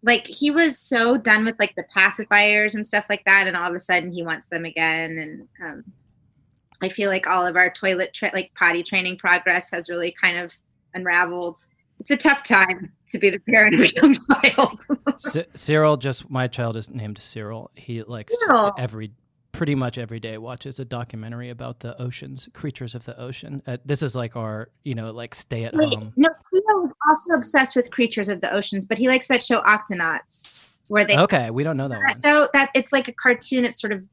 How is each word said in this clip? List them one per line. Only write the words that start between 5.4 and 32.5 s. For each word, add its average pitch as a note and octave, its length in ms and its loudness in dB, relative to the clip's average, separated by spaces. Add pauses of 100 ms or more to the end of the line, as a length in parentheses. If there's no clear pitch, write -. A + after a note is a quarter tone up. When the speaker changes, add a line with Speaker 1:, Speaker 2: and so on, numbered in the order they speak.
Speaker 1:
um, D3 200 -14 (960)
I F#3+ 60 -2
feel G3+ 200 -2
like F#3+ 200 0
all F3+ 180 2
of F3 80 -2
our F3+ 160 4
toilet, F#3 420 -2
tra-, - 200 -4
like, F#3+ 240 -4
potty E3+ 260 2
training F#3 360 -4
progress F3+ 520 2
has F3 180 -6
really F3 320 -6
kind F3 160 2
of F3 160 -8 (420)
unraveled. F3 640 -2 (420)
It's - 100 -8
a C#4+ 60 4
tough C#4 260 2
time, F#3 480 2 (200)
to G#3+ 80 -8
be G3 120 4
the F#3+ 100 -6
parent G#3+ 340 6
of - 60 6
a - 80 6
young C#4 260 6
<laughs> - 280 2
child. - 380 2 (380)
Speaker 2:
Cy-, E3+ 360 -4
Cyril, D3+ 420 2
just, C3 340 -6
my B2+ 160 -2
child A#2 300 -4
is A2 140 -10
named G#2+ 300 -10
Cyril. A2 540 -12
He A2+ 280 -12
likes A2 340 -8
to A#4 120 -2
Speaker 1:
Cyril. A3 300 4
Speaker 2:
every, A2 340 -8 (400)
pretty D3 220 -2
much B2+ 240 -4
every A#2 220 -10
day A2 180 -12
watches B2 400 -14
a C3+ 60 -10
documentary A#2 680 -10
about A#2+ 300 -12
the A#2+ 200 -12
oceans, C3 520 -12
creatures C3 420 -12
of A#2 100 -14
the A#2+ 160 -16
ocean. C3+ 460 -14
Uh, B2 180 -8
this C#3 180 -2
is B2+ 140 -4
like A#2 200 -6
our, A2 340 -8 (140)
you C3+ 100 -6
know, A2+ 180 -8
like, A#2 220 -14
stay A2+ 300 -8
at A2+ 100 -8
Speaker 1:
Wait, D4+ 200 2
Speaker 2:
home. G#3+ 220 -10
Speaker 1:
no, D4 120 6 (220)
Cleo G4 360 2
is B3+ 60 -6 (160)
also D#4 260 4
obsessed C4 420 2
with B3 140 0
Creatures A3+ 380 0
of F#3 120 -4
the - 120 -2
Oceans, G3 340 -4
but G#3+ 120 -4
he B3+ 100 2
likes B3+ 200 2
that B3 140 2
show A#3 200 0
Octonauts, - 1040 -2 (220)
where G#3 160 4
they E3 140 4
Speaker 2:
Okay, D3 320 2
we C3 140 -2
don't D#3+ 120 -2
know C#3 120 -4
that A2+ 120 -6
Speaker 1:
that C4 140 0
Speaker 2:
one. - 80 -12 (220)
Speaker 1:
show, C#4 80 0